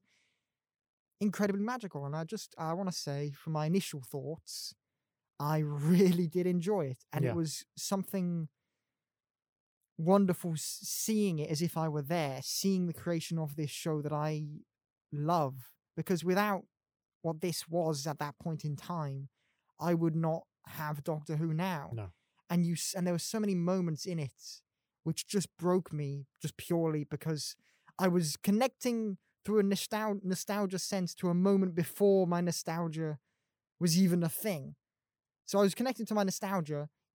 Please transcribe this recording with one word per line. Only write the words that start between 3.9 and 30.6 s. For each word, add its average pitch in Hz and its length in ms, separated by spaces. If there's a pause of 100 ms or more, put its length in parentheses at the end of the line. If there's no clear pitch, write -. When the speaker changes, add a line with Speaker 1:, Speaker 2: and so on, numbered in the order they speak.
Speaker 1:
thoughts, - 720 (680)
I 151 160
really 170 680
did 180 180
enjoy 180 400
it. 127 260
And 139 140
Speaker 2:
Yeah. 120 60
Speaker 1:
it - 40
was 160 300 (100)
something 180 720 (1500)
wonderful 180 560
s-, - 300
seeing 202 560
it 156 100
as 156 140
if 170 120
I 160 140
were 147 140
there, 139 400
seeing 190 420
the 165 80
creation 165 460
of 143 160
this 151 160
show 156 320
that 147 100
I 151 320 (680)
love. 147 600 (240)
Because 160 260
without 196 420 (580)
what 160 180
this 175 260
was 160 380
at 151 140
that 147 180
point 160 260
in 147 120
time, 139 540 (500)
I 170 160
would 165 200
not 165 280 (240)
have 151 360
Doctor 156 340
Who 160 180
now. 170 380
Speaker 2:
No. 104 180 (360)
Speaker 1:
And 175 160
you 170 100
s-, - 220
and 180 120
there 175 80
were 165 40
so - 200
many 202 160
moments 175 500
in 151 140
it - 420 (420)
which - 220
just - 320
broke 175 340
me, 143 360 (120)
just - 180
purely 160 460
because 151 520 (420)
I 190 100
was 170 300
connecting 226 800 (260)
through 214 160
a 202 40
nostal-, 208 600
nostalgia 190 540